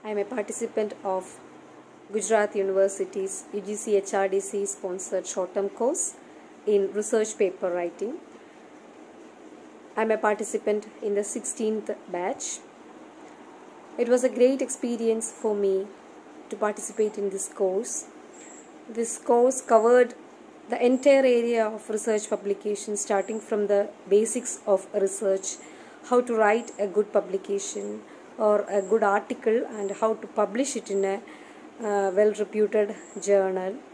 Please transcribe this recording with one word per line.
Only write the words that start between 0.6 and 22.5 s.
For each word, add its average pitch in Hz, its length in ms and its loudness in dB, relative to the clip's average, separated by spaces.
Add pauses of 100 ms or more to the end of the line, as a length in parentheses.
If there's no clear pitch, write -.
of 190 360 -6 (720)
Gujarat 208 440 0
University's 196 880 0 (100)
U 208 80 -4
G 202 140 -6
C 208 220 -2
H 190 160 -2
R 196 140 2
D 190 120 2
C 196 260 -4
sponsored 190 640 -6
short-term 196 420 -4
course - 460 -2 (500)
in 202 280 2
research 214 440 0
paper 185 320 0
writing. 180 460 -4 (1800)
I 214 80 -2
am 220 80 0
a 214 60 2
participant 214 680 -2 (160)
in 202 120 -2
the 208 80 0
sixteenth 220 680 -4 (200)
batch. 180 480 -6 (1400)
It 240 120 -2
was 240 140 4
a 254 60 2
great 254 320 4
experience 226 680 -2
for 220 220 -2
me 196 320 0 (640)
to 208 60 -8
participate 208 640 -4
in 202 120 -4
this 190 180 -6
course. 196 580 -4 (840)
This 226 280 -6
course 254 440 4
covered 240 540 6 (540)
the 240 160 0
entire 269 400 6
area 233 420 4
of 214 220 -8
research 214 400 -2
publication, 202 640 -4